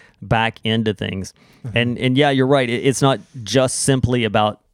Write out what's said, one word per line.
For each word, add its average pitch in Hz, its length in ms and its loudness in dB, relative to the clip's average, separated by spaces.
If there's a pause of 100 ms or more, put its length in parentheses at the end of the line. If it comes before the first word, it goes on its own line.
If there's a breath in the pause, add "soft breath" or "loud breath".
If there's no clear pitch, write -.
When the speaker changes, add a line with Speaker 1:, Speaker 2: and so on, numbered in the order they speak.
(220 loud breath)
Speaker 1:
back 110 420 0
into 110 300 0
things. 98 400 -8 (320 soft breath)
Speaker 2:
Mm-hmm. 110 120 -4
Speaker 1:
And, 120 220 0
and 127 180 0
yeah, 147 120 4
you're 131 180 2
right. 131 220 2
It, 120 160 -2
it's 135 160 0
not 135 180 2 (240)
just 123 380 0
simply 123 420 0
about 107 380 0 (120)